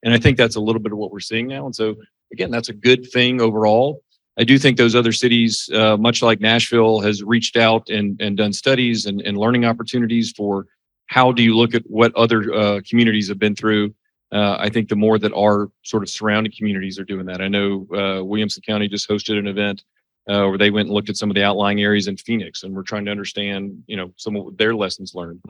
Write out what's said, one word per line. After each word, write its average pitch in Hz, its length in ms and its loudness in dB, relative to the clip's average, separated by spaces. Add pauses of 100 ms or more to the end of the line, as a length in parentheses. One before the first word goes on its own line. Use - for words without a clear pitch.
And 113 120 2
I 120 40 6
think 127 200 4
that's 117 180 2
a 110 40 -4
little 110 200 0
bit 107 100 -6
of 104 60 -8
what 104 160 -8
we're 101 80 -14
seeing 113 260 -6
now. 139 200 -10
And 123 100 -12
so, 110 200 -2 (360)
again, 104 180 -6
that's 117 200 -4
a - 20 -12
good 123 380 2
thing 123 320 0
overall. 113 600 2 (360)
I 117 60 2
do 131 140 6
think 135 200 2
those 120 160 4
other 117 180 4
cities, 117 640 2
uh, 107 240 4
much 117 240 0
like 113 180 2
Nashville, 113 600 2
has 101 220 -2
reached 117 340 0
out 113 340 2
and, 101 320 -2
and 101 160 -4
done 104 160 0
studies 120 500 0
and, 101 160 -4
and 101 160 -6
learning 117 300 0
opportunities 117 680 -2
for 101 320 -4 (420)
how 127 220 4
do 120 120 2
you 113 120 4
look 117 200 4
at 131 120 0
what 110 300 2
other, 113 380 2
uh, 104 340 0
communities 110 400 2
have 101 100 -6
been 104 160 0
through. 104 400 0 (380)
Uh, 101 260 0
I 104 120 -4
think 107 180 -2
the 107 80 -2
more 110 220 4
that 107 160 -2
our 104 360 2 (120)
sort 107 200 -4
of 98 60 -10
surrounding 107 480 -2
communities 98 420 -4
are 95 60 -10
doing 92 220 -8
that. 92 160 -8
I 98 60 -2
know, 101 460 -2
uh, 95 300 -2
Williamson 104 420 -4
County 104 220 -2
just 101 200 -8
hosted 104 300 -2
an 101 80 -4
event, 101 380 -4 (440)
uh, 101 200 2
where 98 100 -2
they 104 140 4
went 107 160 0
and 104 60 -2
looked 101 140 -2
at 104 80 -4
some 104 140 -2
of 98 60 -2
the 101 80 2
outlying 101 360 0
areas 104 280 0
in 98 80 -6
Phoenix, 98 480 -8
and 95 100 -12
we're 95 80 -10
trying 101 220 -8
to 101 80 -6
understand, 101 720 -8
you 107 100 -10
know, 92 200 -10
some 104 180 -8
of 98 220 -10
their 110 180 2
lessons 98 400 -6
learned. 87 360 -12